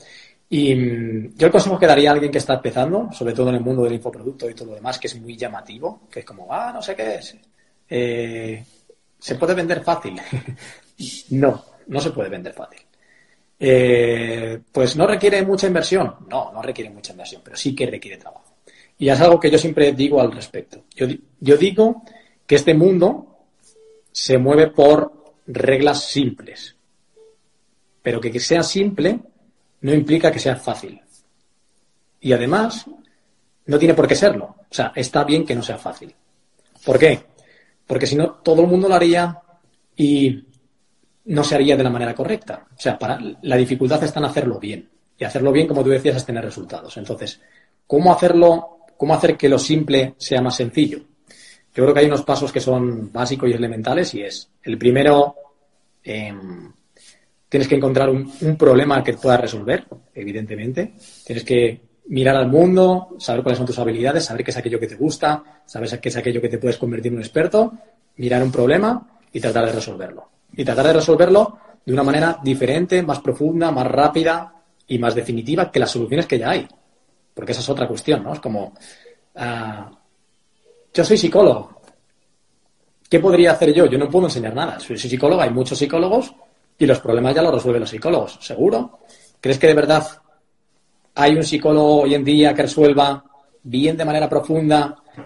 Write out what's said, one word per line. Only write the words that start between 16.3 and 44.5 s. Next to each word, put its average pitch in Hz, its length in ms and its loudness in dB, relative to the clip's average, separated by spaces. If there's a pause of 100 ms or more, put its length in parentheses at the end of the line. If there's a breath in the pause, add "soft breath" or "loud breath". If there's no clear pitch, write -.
no 110 100 -14
requiere 120 280 -12
mucha 104 220 -20
inversión, - 320 -20
pero - 120 -20
sí 135 180 -6
que 135 120 -4
requiere 101 320 -14
trabajo. - 260 -20 (540 soft breath)
Y 135 100 0
es 135 120 4
algo 170 200 8
que 156 100 2
yo 151 80 4
siempre 151 340 2
digo 139 280 0
al 117 120 0
respecto. - 520 -16 (100)
Yo 131 120 -4
di-, 131 160 -10 (180)
yo 143 160 4
digo 202 460 2 (440 soft breath)
que 143 100 4
este 156 180 2
mundo 180 640 2 (760)
se - 260 0
mueve 147 300 4
por - 680 4 (120)
reglas 135 580 0
simples, - 720 -6 (1300)
pero 117 180 -4
que, 117 100 -6
que 120 100 -6
sea 165 220 2
simple 196 560 -2 (640)
no 139 120 -2
implica 151 380 2
que - 80 -4
sea 127 180 -2
fácil. - 440 -10 (1200)
Y 131 120 0
además, 165 540 -2 (800)
no 147 120 2
tiene 165 160 4
por 151 140 4
qué 143 60 2
serlo. - 460 0
O - 140 -20
sea, 127 200 -4
está 139 300 -2
bien 151 200 0
que 131 100 -4
no 120 80 -6
sea - 140 -8
fácil. - 380 -16 (720)
¿Por 127 140 2
qué? 139 220 4 (640 soft breath)
Porque 131 200 -2
si 143 100 -2
no, 156 140 0 (120)
todo 160 200 4
el 175 60 4
mundo 185 200 2
lo 185 60 2
haría 175 440 2 (580)
y 143 460 0 (840)
no 147 180 0
se - 100 -2
haría 143 220 4
de 139 80 0
la 123 60 0
manera 117 240 -6
correcta. - 600 -8
O - 60 -20
sea, - 180 -4
para, 123 200 -6 (240)
la 131 140 0
dificultad 131 460 0
está 147 180 -4
en 147 60 -2
hacerlo 120 320 -4